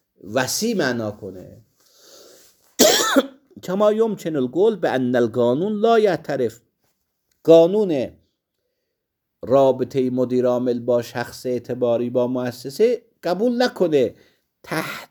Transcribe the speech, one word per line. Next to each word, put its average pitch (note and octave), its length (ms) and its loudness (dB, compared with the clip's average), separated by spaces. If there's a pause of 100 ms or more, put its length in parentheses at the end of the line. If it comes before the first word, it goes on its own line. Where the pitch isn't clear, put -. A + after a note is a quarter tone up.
(340)
وسیع F#3+ 440 -2
معنا A#2+ 340 -2
کنه. G2 500 -16 (1200)
<coughs> - 840 2
کما G#3 300 0
یمکن G#3+ 420 -2
القول D#3+ 400 0
بان B2+ 400 -2
القانون A#2+ 640 0
لا A3+ 200 2
یعترف، D3+ 640 -2 (800)
قانون E3 680 4 (1300)
رابطهٔ B2+ 680 2
مدیر B2 360 0
عامل B2 340 0
با A#2+ 220 0
شخص - 440 -10
اعتباری A#2+ 640 -2
با B2 180 0
مؤسسه C3+ 760 -2 (220)
قبول A#3 380 -2
نکنه D#3 540 0 (520)
تح-، D#3 440 -8